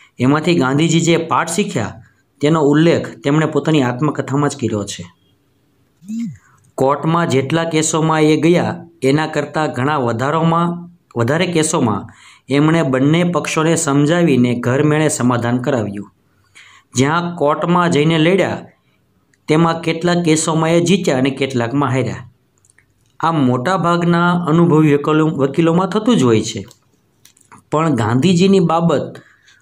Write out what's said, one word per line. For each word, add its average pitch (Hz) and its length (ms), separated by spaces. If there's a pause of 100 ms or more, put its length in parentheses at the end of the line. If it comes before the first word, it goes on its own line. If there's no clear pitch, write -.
(180)
એમાંથી 151 360
ગાંધીજી 151 460
જે 165 160
પાઠ 151 340
શીખ્યા 113 500 (400)
તેનો 160 200
ઉલ્લેખ 147 600
તેમણે 151 260
પોતાની 151 360
આત્મકથામાં 135 680
જ 135 80
કર્યો 107 280
છે. 92 200 (1700)
કોર્ટમાં 156 540
જેટલા 135 360
કેસોમાં 156 560
એ 156 160
ગયા 143 500 (160)
એના 147 240
કરતાં 151 460
ઘણા 143 240
વધારોમાં, 160 920 (260)
વધારે 139 300
કેસોમાં 151 600 (400)
એમણે 151 340
બંને 143 420
પક્ષોને 165 520
સમજાવીને 143 800
ઘરમેળે 147 540
સમાધાન 120 500
કરાવ્યું. 107 520 (840)
જ્યાં 165 420
કોર્ટમાં 165 540
જઈને 151 280
લડ્યા 156 480 (840)
તેમાં 165 320
કેટલાક 170 420
કેસોમાં 160 480
એ 170 100
જીત્યા 170 380
અને 131 120
કેટલાકમાં 131 600
હાર્યા. 120 380 (920)
આ 165 120
મોટાભાગના 170 1000
અનુભવી 156 600
વકીલો, 156 320
વકીલોમાં 165 600
થતું 214 280
જ 151 60
હોય 110 200
છે. - 240 (1040)
પણ 156 240
ગાંધીજીની 165 640
બાબત 160 560 (460)